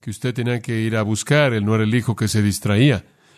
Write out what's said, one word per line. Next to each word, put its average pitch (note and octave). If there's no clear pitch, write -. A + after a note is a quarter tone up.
que -
usted G#2+
tenía A#2+
que A2+
ir A2
a G#2+
buscar, B2+
él G#2
no A2
era A2
el G#2+
hijo A#2
que A2
se G#2+
distraía. G#2